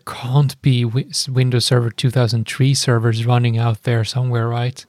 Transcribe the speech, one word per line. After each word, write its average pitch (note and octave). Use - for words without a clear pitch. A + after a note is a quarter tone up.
can't C3
be B2
wi-, A#2+
s-, -
Windows B2+
Server A#2+
two B2+
thousand A2+
three C3+
servers A#2
running A#2+
out A2+
there A#2
somewhere, A#2+
right? A#2+